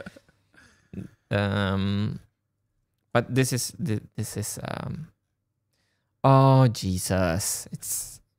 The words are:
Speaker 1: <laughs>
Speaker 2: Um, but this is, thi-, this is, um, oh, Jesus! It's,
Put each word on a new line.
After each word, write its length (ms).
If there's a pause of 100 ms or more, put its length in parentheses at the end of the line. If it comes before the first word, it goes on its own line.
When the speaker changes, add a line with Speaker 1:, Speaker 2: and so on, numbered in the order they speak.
Speaker 1:
<laughs> 40 (1200)
Speaker 2:
Um, 920 (920)
but 220
this 180
is, 200 (100)
thi-, 160 (160)
this 220
is, 260
um, 460 (1120)
oh, 460
Jesus! 1040
It's, 480 (180)